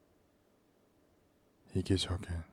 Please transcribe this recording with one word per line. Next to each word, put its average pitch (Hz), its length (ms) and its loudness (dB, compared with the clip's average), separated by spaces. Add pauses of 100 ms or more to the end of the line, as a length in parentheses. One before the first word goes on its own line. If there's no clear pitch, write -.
(1700)
이기적인 90 680 0 (100)